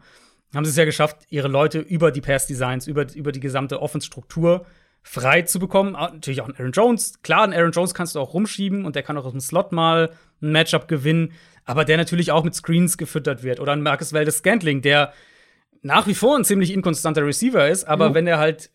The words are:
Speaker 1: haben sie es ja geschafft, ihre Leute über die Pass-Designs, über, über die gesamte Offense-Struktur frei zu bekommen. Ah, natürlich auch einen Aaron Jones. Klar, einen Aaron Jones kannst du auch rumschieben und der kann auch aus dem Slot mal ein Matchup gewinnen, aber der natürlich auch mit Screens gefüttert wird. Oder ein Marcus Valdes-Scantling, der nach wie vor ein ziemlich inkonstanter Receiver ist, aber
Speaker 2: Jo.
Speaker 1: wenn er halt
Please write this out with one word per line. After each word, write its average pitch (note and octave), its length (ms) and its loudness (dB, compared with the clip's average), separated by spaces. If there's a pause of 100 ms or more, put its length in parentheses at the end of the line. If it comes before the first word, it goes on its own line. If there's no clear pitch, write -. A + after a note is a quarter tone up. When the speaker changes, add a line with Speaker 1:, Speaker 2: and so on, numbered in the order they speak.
(540)
Speaker 1:
haben D3 100 -2
sie D#3 60 -2
es C3+ 60 -2
ja E3 80 4
geschafft, D3+ 320 0 (140)
ihre C#3+ 180 -2
Leute D3+ 320 0
über D#3+ 320 2
die C#3 80 -6
Pass-Designs, B2+ 680 -2
über, C#3+ 260 -4
über D3 200 -8
die C3+ 80 -10
gesamte C3+ 420 -6
Offense-Struktur E3 840 -2 (360)
frei C3+ 400 2
zu E3+ 160 -4
bekommen. F#3+ 380 0
Ah, E3 160 -6
natürlich C#3 300 -8
auch A2 60 -12
einen C3+ 100 -14
Aaron B2+ 140 -6
Jones. A3+ 500 0
Klar, F3+ 220 2
einen F#3+ 100 0
Aaron E3+ 180 2
Jones F3+ 220 -2
kannst E3+ 200 -6
du D3 60 -4
auch C3 140 -6
rumschieben G3 500 -2
und D3+ 120 -6
der C#3 60 -4
kann D3+ 140 -8
auch C#3 80 -8
aus B2+ 80 -10
dem C3+ 80 -8
Slot F3+ 320 -2
mal E3 380 2 (320)
ein D3+ 100 -2
Matchup D#3+ 360 0
gewinnen, D#3+ 440 0 (320)
aber C#3 220 0
der D#3 100 4
natürlich E3+ 360 0
auch D#3+ 120 4
mit E3 100 -2
Screens F3 440 2
gefüttert C#3+ 440 -6
wird. B2+ 180 -4
Oder C#3+ 120 -2
ein D3 100 -2
Marcus D3 300 -2
Valdes-Scantling, D#3 720 0
der C#3+ 300 4 (720)
nach E3 240 2
wie G3+ 80 2
vor C4+ 220 4
ein A#3 80 2
ziemlich F#3+ 300 2
inkonstanter D#3+ 500 0
Receiver E3 420 2
ist, E3+ 180 0
aber D3+ 240 2
Speaker 2:
Jo. C#3+ 60 2
Speaker 1:
wenn E3 120 2
er E3+ 120 2
halt D#3 360 -2